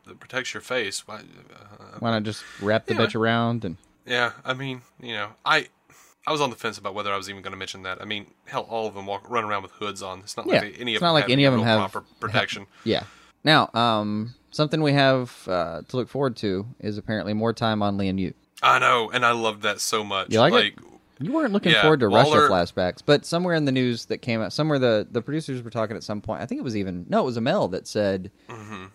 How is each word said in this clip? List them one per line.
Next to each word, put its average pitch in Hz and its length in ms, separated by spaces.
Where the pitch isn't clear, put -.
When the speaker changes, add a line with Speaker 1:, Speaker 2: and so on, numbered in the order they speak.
Speaker 1:
that - 120
protects - 360
your 104 60
face, 117 460
why, 107 100
uh, - 840
Speaker 2:
Why 117 100
not 110 140
just 107 200
wrap 107 280
the 113 80
Speaker 1:
Anyway. 117 100
Speaker 2:
bitch 107 100
around 117 500
and 87 120
Speaker 1:
Yeah, 123 240
I 131 120
mean, 131 260
you 120 140
know, 104 160
I, 151 220
I 143 60
was 151 100
on 139 80
the 113 60
fence 104 240
about 101 160
whether 101 180
I 98 40
was 98 120
even 98 140
gonna 95 120
mention 95 280
that. 92 180
I - 40
mean, 104 260
hell, 127 200
all 113 200
of 95 80
them 98 100
walk, 98 240
run 117 160
around 104 160
with 92 120
hoods 98 280
on. 95 200
It's 101 140
not - 120
like 349 160
Speaker 2:
Yeah, 104 80
Speaker 1:
they, - 60
any 120 160
Speaker 2:
it's 107 40
Speaker 1:
of 180 60
Speaker 2:
not 170 60
Speaker 1:
them 165 40
Speaker 2:
like 151 120
Speaker 1:
have 120 60
Speaker 2:
any 139 140
of 135 80
them 117 80
Speaker 1:
real 110 180
Speaker 2:
have 98 120
Speaker 1:
proper 104 160
protection. 104 460
Speaker 2:
Yeah. 104 200
Now, 143 300
um, 110 600
something 156 300
we 147 100
have, 135 560
uh, 85 400
to - 80
look 120 140
forward 131 280
to 98 280
is 104 160
apparently 104 360
more 110 200
time 110 280
on 101 160
Lian 95 200
Yu. 92 160
Speaker 1:
I 127 180
know, 123 300
and 123 160
I 117 60
loved 113 300
that 104 180
so 110 240
much. 98 300
Speaker 2:
You 110 80
like 127 100
it? - 20
Speaker 1:
Like, 107 220
Speaker 2:
You 165 120
weren't 285 220
looking 196 180
Speaker 1:
yeah, 110 100
Speaker 2:
forward 151 200
to 107 80
Speaker 1:
Waller 143 400
Speaker 2:
Russia 90 240
flashbacks, 90 320
but 143 200
somewhere 175 300
in 156 100
the 135 60
news 123 340
that 110 120
came 113 240
out, 92 100
somewhere 151 280
the, 113 300
the 113 120
producers 139 420
were 117 60
talking 110 260
at 87 80
some 104 160
point. 92 220
I 101 40
think 262 140
it 277 40
was 120 120
even, 92 320
no, 214 140
it 170 40
was 123 120
Amel 131 320
that 90 180
said, 98 440
Speaker 1:
Mm-hmm. 107 460